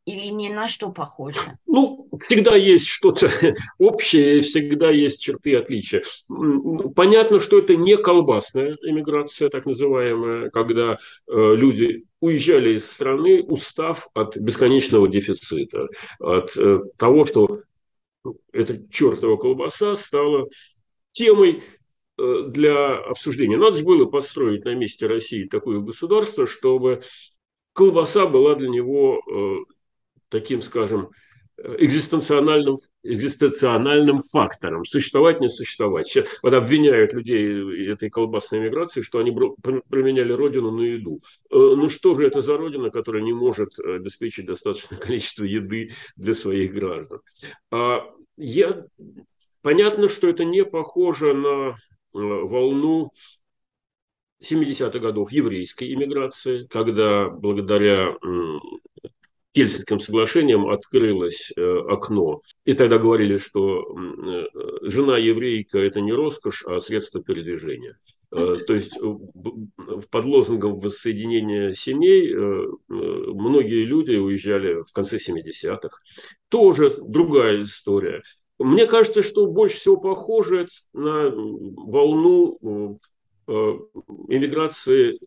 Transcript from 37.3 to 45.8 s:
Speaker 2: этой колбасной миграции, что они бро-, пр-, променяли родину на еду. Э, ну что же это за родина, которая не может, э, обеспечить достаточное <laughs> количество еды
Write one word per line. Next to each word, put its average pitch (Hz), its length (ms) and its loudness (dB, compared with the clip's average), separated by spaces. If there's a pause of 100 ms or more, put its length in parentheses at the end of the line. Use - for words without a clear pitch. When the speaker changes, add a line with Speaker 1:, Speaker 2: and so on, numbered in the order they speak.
Speaker 2:
этой 104 180 -8
колбасной 110 500 -4
миграции, 131 420 -6
что 117 180 -6
они 123 120 -2
бро-, 127 300 -2
пр-, 131 280 -6
променяли 131 440 0
родину 127 380 -2
на 113 100 -4
еду. 113 380 -6 (320)
Э, - 40 2
ну 139 340 6
что 170 260 2
же 143 120 2
это 139 140 -2
за 147 160 -2
родина, 143 340 -8
которая 110 320 -6
не 117 100 -4
может, 110 360 -2 (100)
э, 90 160 -8
обеспечить 98 500 -12
достаточное - 540 -10
<laughs> - 0 -
количество 107 440 -8
еды 107 480 -8 (240)